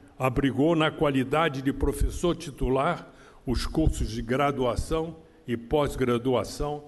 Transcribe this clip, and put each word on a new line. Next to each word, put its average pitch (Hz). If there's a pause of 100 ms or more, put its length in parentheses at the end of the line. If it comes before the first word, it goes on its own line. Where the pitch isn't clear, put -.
(180)
abrigou 135
na 156
qualidade 147
de 131
professor -
titular 135 (320)
os -
cursos 151
de 113
graduação 135 (280)
e 117
pós-graduação 127